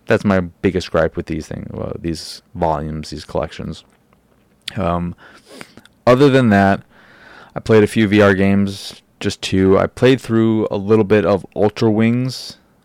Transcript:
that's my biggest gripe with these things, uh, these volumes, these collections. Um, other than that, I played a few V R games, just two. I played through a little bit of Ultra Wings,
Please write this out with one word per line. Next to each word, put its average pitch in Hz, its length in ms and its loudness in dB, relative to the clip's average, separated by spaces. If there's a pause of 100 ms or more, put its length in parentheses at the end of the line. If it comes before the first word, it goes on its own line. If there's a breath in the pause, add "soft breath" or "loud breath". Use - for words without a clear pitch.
that's 110 180 -2
my 95 160 0
biggest 87 500 -4
gripe 80 260 0
with 87 100 -8
these 80 200 -8
things, - 260 -12
uh, - 240 -10
these - 460 -10 (120)
volumes, 78 560 -4
these 78 140 -14
collections. - 600 -10 (920)
Um, 87 380 -4 (920 loud breath)
other 127 220 6
than 131 220 4
that, 98 320 2 (720 loud breath)
I - 60 -8
played 110 240 4
a 101 40 2
few 110 200 0
V 104 120 4
R 101 140 6
games, 98 680 -2 (180)
just - 220 -6
two. 95 360 4
I 92 80 2
played 127 340 2
through 113 500 0
a - 60 -2
little 104 280 2
bit 101 200 2
of 92 300 0
Ultra 107 360 0
Wings, 117 680 -2 (280)